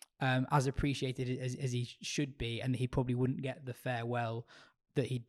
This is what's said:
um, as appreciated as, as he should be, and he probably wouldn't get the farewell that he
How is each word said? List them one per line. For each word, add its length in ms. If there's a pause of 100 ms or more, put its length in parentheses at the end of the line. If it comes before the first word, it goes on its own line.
(220)
um, 280
as 160
appreciated 720
as, 180
as 160
he 140 (140)
should 380
be, 240
and 120
he 120
probably 280
wouldn't 280
get 240
the 80
farewell 720 (480)
that 100
he 140 (100)